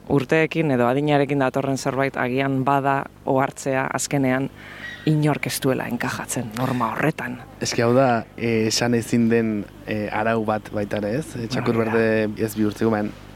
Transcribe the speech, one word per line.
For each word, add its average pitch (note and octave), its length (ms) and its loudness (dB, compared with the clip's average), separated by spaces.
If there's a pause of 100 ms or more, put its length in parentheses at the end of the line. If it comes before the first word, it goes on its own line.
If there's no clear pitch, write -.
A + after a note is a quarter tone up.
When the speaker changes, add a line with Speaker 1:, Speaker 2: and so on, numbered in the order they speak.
Speaker 1:
urteekin D#3 640 2
edo A#2+ 160 4
adinarekin C#3+ 520 2
datorren C3+ 380 0
zerbait C3+ 400 -2
agian C3+ 460 0
bada C#3 420 2 (200)
ohartzea C3+ 680 0
azkenean C3+ 560 0 (560)
inork D3+ 420 2
ez - 140 -4
duela C3 260 0
enkajatzen A#2+ 720 -6
norma B2 340 0
horretan. B2+ 460 -4 (240)
Speaker 2:
Eske A#2 200 -2
hau A#2 120 4
da, B2 320 4 (120)
e, A2+ 300 2
esan A#2 260 0
ezin A#2 360 2
den, A2+ 360 2 (220)
e, G#2+ 240 -4
arau A2 340 0
bat G#2+ 280 -2
baita G#2 240 -4
ere, G#2 220 -2
ez? - 160 -10
E, A#2 120 -6
txakur A#2 300 -2
Speaker 1:
Hori A2+ 80 2
da. A2 80 -2
Speaker 2:
berde A2 500 2
ez G#2+ 120 -4
bihurtzeko, G#2+ 360 2
baina G#2 180 0 (260)